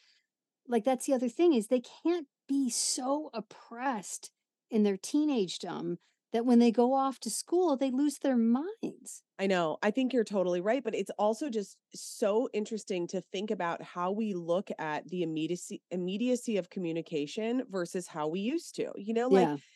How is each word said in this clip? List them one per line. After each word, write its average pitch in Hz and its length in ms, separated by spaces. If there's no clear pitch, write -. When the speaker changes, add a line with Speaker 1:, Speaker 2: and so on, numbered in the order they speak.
Speaker 1:
Like, 240 160
that's 262 220
the 285 80
other 254 160
thing 339 240
is 220 140
they 254 160
can't 330 240
be 269 220
so 277 640
oppressed 233 1000
in 214 120
their 202 140
teenagedom 180 1000
that 233 120
when 247 140
they 240 120
go 240 220
off 269 260
to 226 100
school, 339 480
they 269 140
lose 285 260
their 269 180
minds. 247 840
Speaker 2:
I 196 100
know. 175 360
I 208 80
think 254 200
you're 247 120
totally 180 380
right. 226 220
But 160 120
it's 190 240
also 226 300
just 214 280
so 220 580
interesting 202 580
to 185 120
think 208 300
about 175 320
how 180 280
we 208 220
look 170 460
at 151 300
the 180 120
immediacy, 165 600
immediacy 208 680
of 175 140
communication 165 1000
versus 185 380
how 156 200
we 170 120
used 269 380
to, - 180
you 202 180
know, 233 140
like, 190 200
Speaker 1:
Yeah. 147 100